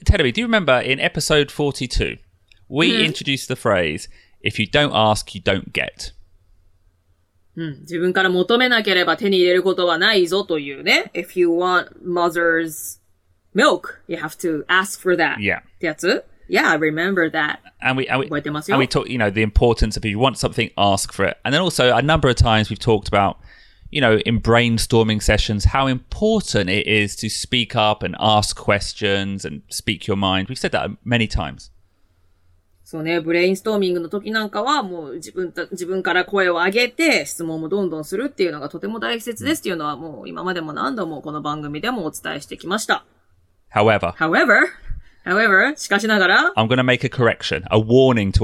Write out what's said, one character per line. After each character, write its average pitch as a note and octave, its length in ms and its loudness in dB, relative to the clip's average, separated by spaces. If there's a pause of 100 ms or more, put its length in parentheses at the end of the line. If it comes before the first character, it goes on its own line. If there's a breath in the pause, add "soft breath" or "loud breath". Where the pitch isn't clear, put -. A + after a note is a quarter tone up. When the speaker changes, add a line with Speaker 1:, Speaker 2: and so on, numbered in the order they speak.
Speaker 1:
Terumi, D#3 300 4
do - 80 -4
you B3 60 -2
remember D#3 340 2
in C3 180 -2
episode D3+ 520 0
forty-two, B2+ 640 -2 (500)
we D#3+ 240 2
Speaker 2:
Mm-hmm. D#3+ 140 2
Speaker 1:
introduced C#3+ 420 -4
the B2+ 80 -6
phrase, F2 540 0 (340 soft breath)
"If - 160 -4
you A2 80 0
don't D3 260 2
ask, G#2+ 420 2
you F#2 80 -10
don't - 280 0
get." - 420 -8 (1400)
Speaker 2:
う E3 80 -8
ん。 D3 180 -10
自 E3+ 180 -8
分 F3+ 140 0
か F#3+ 100 2
ら F#3 60 2
求 F3+ 280 2
め B3+ 100 4
な A#3+ 140 2
け G3+ 140 0
れ F3+ 100 4
ば E3 100 2
手 G3+ 140 -2
に F#3+ 80 4
入 F3+ 80 6
れ F3+ 80 4
る F3+ 100 2
こ F#3 120 2
と F3+ 100 0
は E3 140 2
な G#3+ 160 2
い F3+ 120 4
ぞ F#3+ 160 -2
と E3+ 140 -2
い C#3 220 -8
う - 40 -16
ね。 E4 300 0
If F3 260 -6
you F3 100 4
want F3 400 0 (140)
mother's E3+ 960 -2 (560)
milk, A#3 520 0
you D#3+ 100 -6
have D#3 220 -10
to D#3+ 260 -4
ask F#3+ 360 2
for F3 160 2
that. D3+ 200 0
Speaker 1:
Yeah. G2+ 220 -2
Speaker 2:
っ - 20 -16 (180)
て - 80 -6
や D3+ 80 -4
つ？ F#3+ 300 -2 (240)
Yeah, B3+ 200 2
I D#3+ 100 2
remember D#3+ 520 0
that. D3+ 280 -4 (200)
Speaker 1:
And C3 200 0
we, C3 100 -4
and B2+ 120 0
we, - 40 -4
Speaker 2:
覚 D3 140 -6
え - 20 -4
て C#3+ 80 -8
ま D3+ 140 -6
す - 80 -6
よ。 C3+ 60 2
Speaker 1:
and - 40 2
we C3 60 2
talk, C3 200 -2
you B2 120 -4
know, G#2+ 120 2
the A2 120 0
importance A2 520 2
of G2 80 -6
if A2 60 -4
you G2+ 80 -4
want B2 200 0
something, A#2 400 -2
ask G2 360 2
for F#2+ 160 0
it. - 140 -6
And C3 120 0
then E3 60 2
also C3 340 2
a A#2 60 4
number D3+ 260 2
of B2 80 4
times A2 360 4
we've G#2 80 -6
talked G#2+ 280 0
about, G2+ 300 2 (540 soft breath)
you D3 100 -2
know, A2 240 6
in A2+ 160 0
brainstorming A2+ 800 2
sessions, G#2+ 520 0
how C3+ 140 2
important C3 840 -2
it G2 180 0
is G#2 300 2
to A2 120 -6
speak - 460 -4
up G#2+ 280 2
and F2+ 160 -6
ask G#2+ 380 2
questions G2 880 -2
and D2 240 -10
speak - 380 -6
your G2 100 -2
mind. F#2+ 320 0
We've B2+ 100 -10
said - 120 -4
that F#2 180 -4 (160)
many A#2 220 0
times. D2 440 -6 (1120)
Speaker 2:
そ - 160 -12
う D#3 40 -6
ね、 E3+ 180 0
ブ D#3+ 120 -2
レ E3+ 140 4
イ F#3+ 40 2
ン F#3+ 60 0
ス - 40 -14
ト A3 140 -2
ー - 20 0
ミ F#3 140 0
ン - 20 -2
グ F3 60 -2
の E3 100 -8
時 G#3 220 -6
な A3 120 -2
ん G#3 60 -6
か G#3 140 -4
は C4 180 0
も F3 300 -10
う - 60 -12
自 C3 140 -14
分 F3 200 -8
た-、 E3 180 -8
自 F3+ 160 -10
分 F#3 160 -4
か F3 120 -2
ら F3+ 120 2
声 F#3+ 240 0
を F3 40 0
上 F3 180 0
げ A#3+ 180 0
て A#3+ 380 0
質 - 160 -10
問 D#3+ 180 -6
も D#3+ 80 -8
ど G3 140 -2
ん F3+ 80 -2
ど D#3+ 80 -8
ん D#3 60 -10
す F#3+ 120 -6
る C#4 140 -6
っ - 40 -20
て G#3 80 -6
い F3 60 0
う - 20 -4
の D3+ 80 -12
が C#3+ 100 -10
と E3+ 100 -12
て G3+ 80 -10
も A3 120 -8
大 A3+ 220 -6
切 A3 220 -12
で C#4+ 120 -2
す - 40 -8
っ - 40 -16
て A3 60 -6
い F#3 40 -4
う - 20 -6
の D#3 100 -8
は D3 100 -6
も C#3+ 280 -14
う E3+ 60 -16
今 E3 140 -12
ま F3+ 120 -4
で E3+ 60 -4
も D#3 120 -8
何 G#3+ 220 -4
度 G3 100 -4
も D#3 160 -10
こ D3+ 100 -10
の D3+ 120 -8
番 D3+ 180 -6
組 D3 200 -8
で A#3 100 -4
も A3+ 140 -6
お D3+ 60 -6
伝 D#3+ 260 -10
え C#3+ 40 -12
し - 60 -20
て - 100 -14
き - 80 -20
ま G3 140 -4
し - 80 -8
た。 - 180 -4 (680)
Speaker 1:
However. G#2 380 4
Speaker 2:
However, A#3 560 2 (540 loud breath)
however, G#3+ 540 2
し - 100 -12
か G3+ 120 2
し A3 80 -2
な G#3+ 100 2
が F#3 100 4
ら。 C4+ 280 4
Speaker 1:
I'm - 120 4
gonna B2+ 160 2
make B2+ 220 2
a B2+ 40 -4
correction, G#2+ 600 0
a G#2 100 4
warning A#2 520 6
to - 120 2